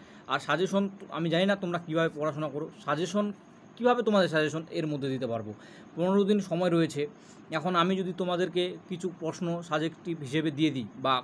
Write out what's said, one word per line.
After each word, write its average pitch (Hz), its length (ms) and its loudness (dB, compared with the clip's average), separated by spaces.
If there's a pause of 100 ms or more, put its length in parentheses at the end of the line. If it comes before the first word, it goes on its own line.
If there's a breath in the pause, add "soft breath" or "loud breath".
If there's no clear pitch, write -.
(260 loud breath)
আর 135 120 0
সাজেশন 190 500 0 (220)
আমি 160 200 -2
জানি 175 160 2
না 202 100 2
তোমরা 175 220 -4
কীভাবে 165 360 0
পড়াশোনা 151 340 -4
করো, 147 220 -8 (140)
সাজেশন 180 480 0 (440)
কীভাবে 240 260 4
তোমাদের 196 260 6
সাজেশন 156 420 2
এর 165 160 -2
মধ্যে 143 220 -2
দিতে 131 180 -2
পারবো? 110 280 -4 (420 loud breath)
পনেরো 190 280 4
দিন 202 160 4
সময় 180 300 0
রয়েছে। 156 360 2 (440 loud breath)
এখন 160 260 0
আমি 180 200 4
যদি 185 220 -2
তোমাদেরকে 180 580 0 (120)
কিছু 180 220 -6 (100)
প্রশ্ন 170 420 -4
subjective 165 580 -4
হিসেবে 151 300 -2
দিয়ে 151 200 2
দিই 131 140 -4 (120)
বা 131 280 0